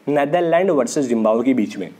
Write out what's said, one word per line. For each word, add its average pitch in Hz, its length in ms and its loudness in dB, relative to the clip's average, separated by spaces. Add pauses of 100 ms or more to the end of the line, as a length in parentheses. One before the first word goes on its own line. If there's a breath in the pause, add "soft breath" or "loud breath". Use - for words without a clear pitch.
नेदरलैंड 165 640 0
versus 139 360 0
जिम्बाब्वे 113 380 0
के 131 100 2
बीच 104 240 -2
में, 87 100 -8 (100)